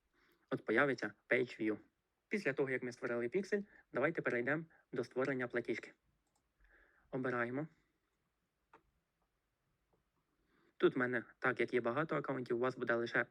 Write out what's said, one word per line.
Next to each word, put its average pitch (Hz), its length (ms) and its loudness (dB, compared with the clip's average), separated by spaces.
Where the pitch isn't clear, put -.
От 135 120 -6
появиться 117 480 2
Page 123 320 0
View. 107 180 0
Після 196 240 -2
того, 135 180 0
як 127 120 0
ми 123 100 -6
створили 120 360 -2
піксель, 202 340 -2
давайте 151 300 0
перейдемо 131 420 0
до 127 120 -2
створення 127 440 -2
платіжки. 123 440 -4
Обираємо. 127 580 -2
Тут 165 200 6
в - 20 2
мене, 123 260 0
так 123 220 0
як 120 140 0
є 123 60 4
багато 143 360 0
аккаунтів, 131 400 -2
у 117 40 -2
вас 127 160 0
буде 123 180 0
лише 120 360 0